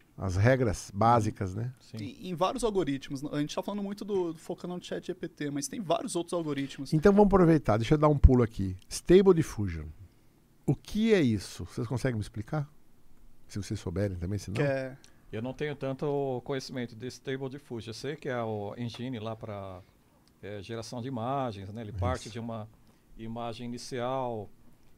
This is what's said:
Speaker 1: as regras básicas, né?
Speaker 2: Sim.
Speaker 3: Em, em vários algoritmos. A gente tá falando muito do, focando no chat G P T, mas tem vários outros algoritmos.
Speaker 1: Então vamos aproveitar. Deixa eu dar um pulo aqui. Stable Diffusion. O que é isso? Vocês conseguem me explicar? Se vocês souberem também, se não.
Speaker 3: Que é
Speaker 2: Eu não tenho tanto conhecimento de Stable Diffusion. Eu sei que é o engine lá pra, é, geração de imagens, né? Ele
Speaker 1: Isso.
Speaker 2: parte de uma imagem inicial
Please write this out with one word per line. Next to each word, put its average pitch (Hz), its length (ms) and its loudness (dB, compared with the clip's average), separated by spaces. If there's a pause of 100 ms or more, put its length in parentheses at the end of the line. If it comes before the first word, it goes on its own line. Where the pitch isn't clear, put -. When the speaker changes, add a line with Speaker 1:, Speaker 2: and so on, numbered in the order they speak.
(180)
Speaker 1:
as 92 200 -2
regras 120 560 4
básicas, 107 600 2
né? 120 240 -6
Speaker 2:
Sim. - 180 -18
Speaker 3:
Em, - 320 -10
em 175 60 -6
vários 196 280 0
algoritmos. 143 640 -2
A 147 140 -4
gente 147 140 -4
tá 185 100 -4
falando 202 200 -6
muito 202 220 -8
do, 185 300 -2
focando 180 400 -10
no 175 80 -10
chat - 220 -10
G 180 80 -6
P 170 140 -10
T, 147 240 -6
mas 143 160 -4
tem - 140 -8
vários 170 340 -2
outros 170 180 -4
algoritmos. 143 600 -4
Speaker 1:
Então 156 180 8
vamos 208 160 8
aproveitar. 165 500 6
Deixa 117 180 4
eu - 20 2
dar 151 100 6
um 151 100 6
pulo 123 260 10
aqui. 95 340 -2 (100)
Stable 190 460 6
Diffusion. 92 540 0 (800)
O 143 100 2
que 220 380 2
é 196 60 6
isso? 107 460 0
Vocês 120 220 -6
conseguem 131 280 0
me 107 60 -2
explicar? 143 480 -6 (760)
Se - 100 -10
vocês 104 220 -6
souberem 95 360 -4
também, 87 220 -4
se 92 140 -8
não. 101 40 -6
Speaker 3:
Que 120 60 -2
é 135 340 -2 (360)
Speaker 2:
Eu 107 100 -6
não 127 120 -6
tenho 151 220 -6
tanto 135 680 -4
conhecimento 131 520 -8
de 120 120 -12
Stable 135 420 -8
Diffusion. 117 400 -10
Eu 110 40 -10
sei 135 220 -8
que 156 120 -12
é 123 140 -2
o 107 360 -4
engine 120 420 -6
lá 110 160 -6
pra, 98 460 -12 (600)
é, 101 200 -10
geração 113 400 -10
de 120 60 -8
imagens, 120 640 -4
né? 113 100 -10
Ele 104 100 -10
Speaker 1:
Isso. 101 80 -10
Speaker 2:
parte 120 300 -2
de 110 100 -10
uma 113 280 -8 (500)
imagem 117 500 -8
inicial 120 840 -6 (480)